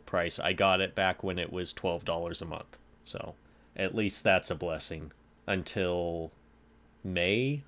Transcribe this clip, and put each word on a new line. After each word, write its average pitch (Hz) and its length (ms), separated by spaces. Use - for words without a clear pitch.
price. 87 320
I 92 160
got 95 260
it 95 160
back 95 280
when 90 160
it 85 120
was 90 220
twelve 85 320
dollars 85 360
a 85 40
month. 78 320
So - 300
at 95 200
least 107 280
that's 95 280
a 87 40
blessing. 80 560
Until 87 840
May, 107 640